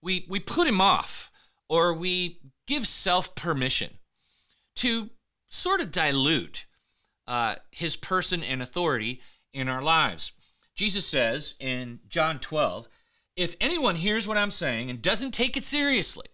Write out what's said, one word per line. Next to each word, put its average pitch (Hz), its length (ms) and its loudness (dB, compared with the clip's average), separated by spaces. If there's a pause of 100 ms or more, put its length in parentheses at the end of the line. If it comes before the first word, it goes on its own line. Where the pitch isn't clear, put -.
we, 180 260 -2
we 196 120 -2
put 339 260 2
him 208 140 4
off - 500 2 (380)
or 165 260 4
we 180 460 -2 (260)
give 269 200 0
self - 480 0
permission 135 640 -2 (760)
to 226 360 -2 (380)
sort 370 320 0
of 214 100 -4
dilute, 139 760 2 (600)
uh, 120 300 0 (140)
his 160 260 -4
person 180 460 -2
and 131 180 -2
authority 127 600 0 (300)
in 131 160 -4
our 131 140 -2
lives. 147 500 2 (420)
Jesus 196 320 -2
says 131 520 0
in 123 500 -6
John 160 300 0
twelve, 117 500 -2 (460)
"If 180 260 -2
anyone 262 360 2
hears 202 320 0
what 214 80 0
I'm 202 140 2
saying 127 400 -2
and 123 100 -8
doesn't 220 320 0
take 254 240 0
it 269 80 -4
seriously 285 680 0